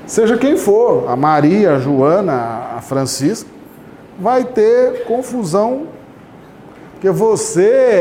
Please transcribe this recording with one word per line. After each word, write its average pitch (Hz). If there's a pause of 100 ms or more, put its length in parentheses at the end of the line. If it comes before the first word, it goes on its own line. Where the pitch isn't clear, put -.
Seja 226
quem 277
for, 208
a 123
Maria, 151
a 135
Joana, 131
a -
Francisca, 135 (680)
vai 247
ter 240
confusão, 240 (1040)
porque -
você 190 (340)